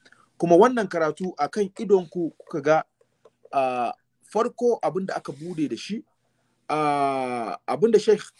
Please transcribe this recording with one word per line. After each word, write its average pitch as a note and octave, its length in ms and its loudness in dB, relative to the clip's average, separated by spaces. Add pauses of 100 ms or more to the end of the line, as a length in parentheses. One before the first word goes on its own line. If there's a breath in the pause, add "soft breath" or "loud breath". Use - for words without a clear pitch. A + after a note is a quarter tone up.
(340 soft breath)
Kuma E3+ 240 4
wannan A#3 320 4
karatu E3 480 -4
a C#3+ 100 -2
kan G#3 300 -4
idonku F3+ 560 0
kuka - 260 -10
ga, D3+ 220 2 (720)
ah, B2+ 400 -2 (320)
farko A#3+ 560 0
abin F3+ 240 -2
da - 160 -4
aka - 80 -12
bude D3+ 400 -6
da A2+ 80 -6
shi, A3 240 -10 (680)
ah, C3+ 960 -2
abin D#3 320 0
da G3+ 40 6
Sheikh - 280 2 (140)